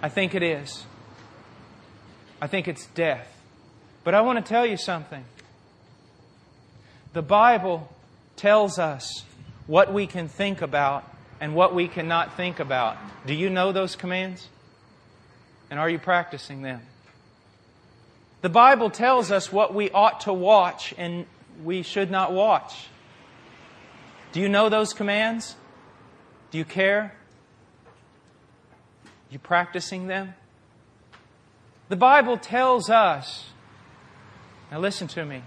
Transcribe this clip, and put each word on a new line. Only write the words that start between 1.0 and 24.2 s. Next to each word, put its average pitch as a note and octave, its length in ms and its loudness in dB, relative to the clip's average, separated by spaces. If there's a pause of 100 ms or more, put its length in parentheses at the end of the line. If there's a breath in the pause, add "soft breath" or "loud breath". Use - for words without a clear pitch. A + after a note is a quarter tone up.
I D3 60 -8
think F3+ 220 -4
it's D#3+ 200 -10
death. C#3+ 400 -4 (760)
But E3+ 100 0
I G#3 80 6
want A#3 240 0
to - 20 -20
tell A#3 180 2
you G#3+ 120 -2
something. D3+ 480 -10 (1900 soft breath)
The E3+ 80 -6
Bible F#3+ 680 4 (460)
tells G#3 420 4
us D3+ 460 -6 (420)
what F#3 280 4
we G3+ 120 -2
can E3+ 220 -8
think G3 340 -4
about C#3+ 480 -2 (300)
and D3+ 160 -6
what F3+ 180 4
we F3 140 0
cannot E3+ 500 -4
think F3+ 220 -6
about. B2+ 380 -2 (280)
Do C3+ 80 -4
you F3 160 -2
know F#3 220 0
those F#3 240 -4
commands? F#3 520 -8 (1200)
And C#3+ 80 -8
are D#3+ 100 0
you E3 100 -4
practicing D3+ 600 -4
them? C3 200 -10 (1600)
The F3+ 80 -2
Bible A#3 400 6
tells A#3+ 420 0
us G3 200 -2
what G3+ 220 2
we G3+ 180 -2
ought G#3 300 2
to G#3 120 -4
watch F#3 640 4
and F3 280 -8 (380)
we F3+ 180 -4
should F#3+ 300 -4
not F#3+ 220 0
watch. F#3+ 540 0 (1500)